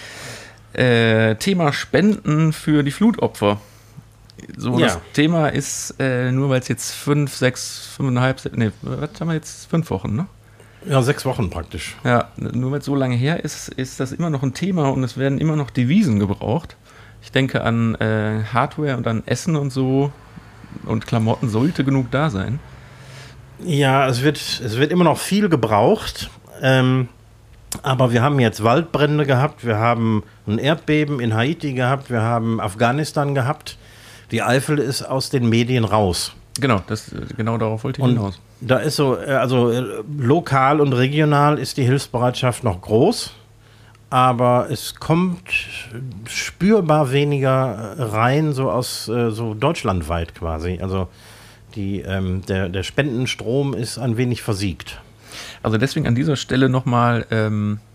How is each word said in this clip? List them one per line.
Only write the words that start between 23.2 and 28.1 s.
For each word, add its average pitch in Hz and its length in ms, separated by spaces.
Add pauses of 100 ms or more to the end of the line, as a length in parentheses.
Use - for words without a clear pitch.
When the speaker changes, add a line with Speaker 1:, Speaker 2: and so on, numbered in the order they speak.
Speaker 2:
Ja, 139 420
es 123 160
wird, 147 140
es - 400
wird 147 160
immer 180 120
noch 147 140
viel 208 300
gebraucht, 120 840 (300)
ähm, 131 480 (720)
aber 127 300